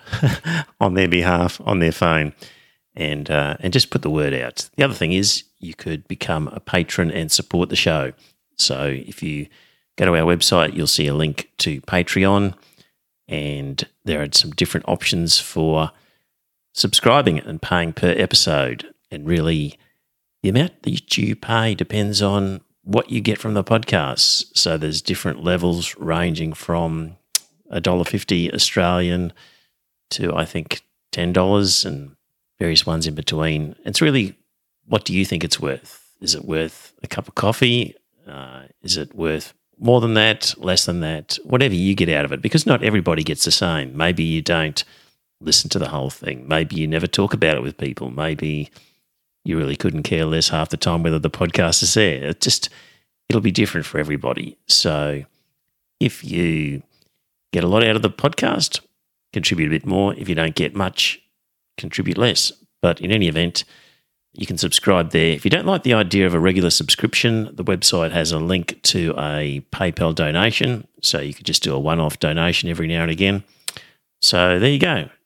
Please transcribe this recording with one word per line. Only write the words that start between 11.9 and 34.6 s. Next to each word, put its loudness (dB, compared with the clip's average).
and -6
there -2
are -4
some 0
different -2
options 0
for 0
subscribing 4
and -10
paying 0
per 2
episode. 0
And -12
really, 0
the 2
amount 0
that -4
you 0
pay 0
depends -2
on 0
what -2
you -2
get 0
from -6
the 0
podcast. 0
So 0
there's -4
different -4
levels 0
ranging -2
from -4
a -4
dollar 2
fifty -2
Australian 0
to, -2
I 0
think, -6
ten -2
dollars 2
and -10
various 2
ones -2
in -6
between. -2
It's -2
really, 2